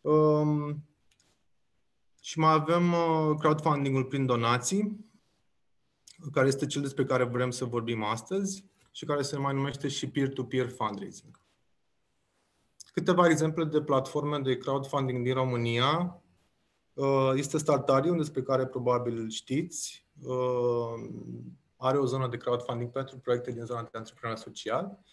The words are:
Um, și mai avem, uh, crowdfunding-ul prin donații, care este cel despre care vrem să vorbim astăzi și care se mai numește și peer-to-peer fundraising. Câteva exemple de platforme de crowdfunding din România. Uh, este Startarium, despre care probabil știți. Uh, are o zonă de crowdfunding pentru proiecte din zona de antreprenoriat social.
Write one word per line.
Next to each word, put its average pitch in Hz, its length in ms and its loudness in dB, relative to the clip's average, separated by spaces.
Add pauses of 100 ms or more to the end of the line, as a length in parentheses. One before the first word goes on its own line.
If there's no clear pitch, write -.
Um, 151 800 2 (1400)
și - 180 -8
mai 160 140 8
avem, 170 400 4
uh, 160 460 4
crowdfunding-ul 147 640 2
prin 135 220 0
donații, 123 800 0 (1300)
care 135 160 4
este 135 180 0
cel 143 160 -4
despre 135 240 -2
care 127 180 2
vrem 123 280 -2
să 123 140 -6
vorbim 117 380 -4
astăzi 190 600 -4 (260)
și - 140 -12
care 147 160 -2
se 143 160 -4
mai 139 160 -2
numește 139 340 -4
și 139 220 -6
peer-to-peer 131 600 -2
fundraising. 104 680 -8 (1500)
Câteva 180 340 4
exemple 160 360 2
de 151 180 2
platforme 147 580 0
de 131 180 0
crowdfunding 135 680 -2
din 127 100 0
România. 131 880 0 (720)
Uh, 139 420 2
este 151 220 -2
Startarium, 147 600 2
despre 151 240 -2
care 131 240 0
probabil 120 640 -2
știți. - 760 -6 (160)
Uh, 123 880 -2 (680)
are 131 220 2
o 139 80 2
zonă 131 220 0
de 117 100 -4
crowdfunding 120 540 -4
pentru 135 260 -6
proiecte 123 340 -2
din 117 140 -8
zona 120 160 -6
de 113 160 -12
antreprenoriat 110 460 -8
social. 147 560 -4 (140)